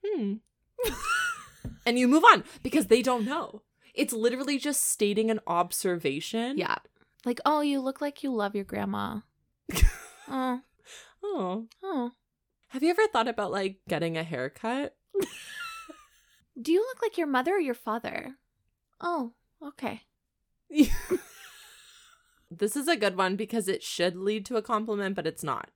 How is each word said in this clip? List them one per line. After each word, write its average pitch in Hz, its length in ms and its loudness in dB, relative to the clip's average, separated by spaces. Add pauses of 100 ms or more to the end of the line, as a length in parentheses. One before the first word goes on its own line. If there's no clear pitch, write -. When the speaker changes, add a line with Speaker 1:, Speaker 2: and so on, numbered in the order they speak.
Speaker 1:
"Hmm." 262 280 -2 (520)
<laughs> - 80 -2 (920)
And 233 120 2
you 247 120 4
move 320 160 6
on - 180 10 (200)
because 254 240 2
they 226 140 8
don't 247 220 0
know. 262 380 -4 (320)
It's - 200 0
literally 254 440 0
just 277 300 0
stating 214 420 2
an 220 180 0
observation. 175 1080 -2
Speaker 2:
Yeah. - 200 -2 (480)
Like, 240 200 -4
"Oh, 302 140 4
you 285 220 0
look 269 180 -4
like 285 240 -6
you 269 100 -2
love 208 220 -2
your 196 80 -4
grandma." 202 560 -4 (500)
Speaker 1:
<laughs> - 120 4 (480)
Speaker 2:
Oh. 262 320 -2 (600)
Speaker 1:
Oh. 226 460 -4 (160)
Speaker 2:
Oh. 254 280 -4 (580)
Speaker 1:
Have 262 140 -4
you 320 60 4
ever 392 220 4
thought 233 160 2
about, 220 240 -2
like, 196 280 -4 (100)
getting 165 280 0
a 160 60 -2
haircut? 165 720 -4 (180)
<laughs> 403 60 0 (1400)
Speaker 2:
"Do 269 100 -2
you 349 160 6
look 523 140 -6
like 440 160 -2
your 330 100 0
mother 277 280 2
or 403 40 2
your 277 160 -2
father?" 233 600 -8 (640)
Oh, 302 320 -4 (280)
okay. - 420 -10 (680)
Speaker 1:
<laughs> 294 80 -2 (1700)
This 202 260 -2
is 285 120 -2
a 339 100 2
good 202 180 0
one 185 220 2
because 214 300 -2
it 190 140 -2
should 170 360 -2
lead 202 300 -2
to 247 100 -2
a 214 40 0
compliment, 208 540 -2
but 175 120 -4
it's 151 160 -6
not. 135 320 -4